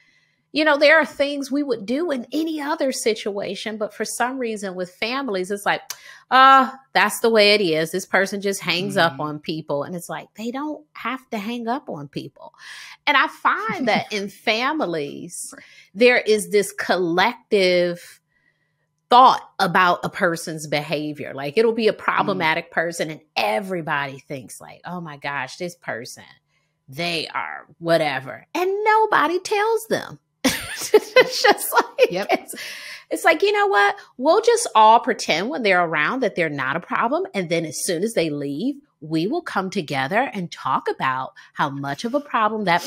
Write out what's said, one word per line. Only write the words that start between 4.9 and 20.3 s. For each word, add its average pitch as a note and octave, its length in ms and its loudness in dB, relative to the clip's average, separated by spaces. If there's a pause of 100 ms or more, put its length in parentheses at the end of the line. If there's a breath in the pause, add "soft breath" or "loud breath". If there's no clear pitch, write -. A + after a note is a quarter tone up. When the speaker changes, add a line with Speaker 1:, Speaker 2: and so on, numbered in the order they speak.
Speaker 1:
families, A3 560 -4
it's G3+ 160 -4
like, E3 160 0 (480 loud breath)
"Oh, C4 420 8 (220)
that's G3+ 260 2
the A#3 80 2
way G#3 240 6
it G#3+ 80 4
is. D#3+ 320 0
This F#3 140 -4
person G3 340 0
just G3 220 -4
hangs F3 340 -2
up E3 160 4
Speaker 2:
Mm-hmm. C3+ 80 -12
Speaker 1:
on D3+ 180 -6
people." D3 440 -6
And C#3 120 -8
it's E3+ 140 -10
like, D3+ 260 -10
they A3+ 160 -8
don't D4 320 -10 (120)
have A#3 340 -10
to A#3 100 -8
hang A#3 300 -8
up C4+ 220 -6
on C#3+ 180 -10
people. - 460 -14 (520 loud breath)
And C#4+ 80 0
I C#4 140 4
find F4 600 -2
that F#3+ 220 0
Speaker 2:
<laughs> - 0 -
Speaker 1:
in G3+ 200 -6
families, F#3+ 1200 -4
Speaker 2:
Right. - 80 -20 (320 loud breath)
Speaker 1:
there A#3+ 240 6
is G#3 300 2
this G3 240 2
collective F3+ 1500 0 (880)
thought A#3+ 300 8 (180)
about F3+ 460 4
a E3+ 60 -4
person's E3 560 -4